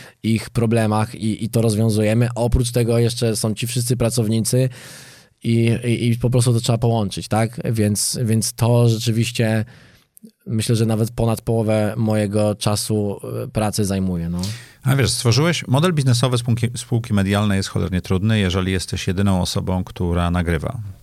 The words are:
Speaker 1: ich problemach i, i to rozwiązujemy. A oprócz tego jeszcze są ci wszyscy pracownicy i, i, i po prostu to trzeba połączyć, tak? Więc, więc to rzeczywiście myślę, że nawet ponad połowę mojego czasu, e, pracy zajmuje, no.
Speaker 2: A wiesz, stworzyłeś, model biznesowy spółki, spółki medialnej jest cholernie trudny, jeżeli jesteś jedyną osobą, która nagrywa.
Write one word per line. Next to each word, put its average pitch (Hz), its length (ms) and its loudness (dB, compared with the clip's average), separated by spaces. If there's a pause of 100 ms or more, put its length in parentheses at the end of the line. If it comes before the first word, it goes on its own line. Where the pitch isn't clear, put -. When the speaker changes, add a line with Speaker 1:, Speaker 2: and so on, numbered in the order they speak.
(220)
Speaker 1:
ich 110 280 0
problemach 110 640 0
i, 107 300 -4
i 107 40 -4
to 117 140 0
rozwiązujemy. 110 680 2
A - 40 -8
oprócz 120 360 0
tego 117 280 2
jeszcze 117 380 0
są 110 180 -2
ci 120 120 -6
wszyscy 120 300 -2
pracownicy 117 720 0 (760)
i, 117 100 2 (300)
i, 117 260 0
i 117 60 2
po 120 140 0
prostu 123 220 4
to 113 80 2
trzeba 113 180 0
połączyć, 113 500 -2
tak? 113 440 -2
Więc, 104 520 0
więc 110 280 0
to 120 360 4
rzeczywiście 110 760 0 (840)
myślę, 113 300 0
że 113 100 2
nawet 113 240 0
ponad 113 320 0
połowę 110 540 0
mojego 107 580 2
czasu, 104 680 -2 (240)
e, 117 40 -8
pracy 107 360 -2
zajmuje, 92 440 -2
no. 87 120 -4 (420)
Speaker 2:
A 131 140 0
wiesz, 131 140 2
stworzyłeś, 139 560 0
model 156 260 2
biznesowy 127 460 2
spółki, 120 280 0 (100)
spółki 110 380 -4
medialnej 101 420 2
jest 95 120 -2
cholernie 92 320 -2
trudny, 107 380 0
jeżeli 92 340 2
jesteś - 340 -4
jedyną 95 340 2
osobą, 90 440 -2
która 87 460 -2
nagrywa. 85 500 -2 (220)